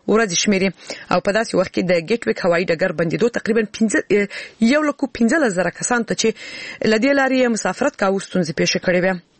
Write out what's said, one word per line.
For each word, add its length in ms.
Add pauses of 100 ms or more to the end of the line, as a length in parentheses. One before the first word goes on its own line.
ورځې 260
شمېري 360 (420)
او 80
په 120
داسې 240
وخت 180
کې 80
د 100
ګیټ 360
ویک 180
هوایي 200
ډګر 260
بندېدو 360
تقریباً 340
پنځه، 380 (120)
اه، 160 (340)
یو 200
لکو 260
پنځلس 460
زره 160
کسانو 340
ته 120
چې 180 (520)
له 120
دې 160
لارې 300
یې 40
مسافرت 480
کاوه 240
ستونزې 320
پیښې 280
کړې 240
وې. 160 (200)